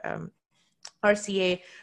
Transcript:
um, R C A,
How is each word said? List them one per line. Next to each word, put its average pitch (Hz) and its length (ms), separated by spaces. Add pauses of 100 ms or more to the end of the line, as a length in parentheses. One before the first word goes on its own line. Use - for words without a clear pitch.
um, - 300 (720)
R 208 120
C 196 280
A, 180 100 (300)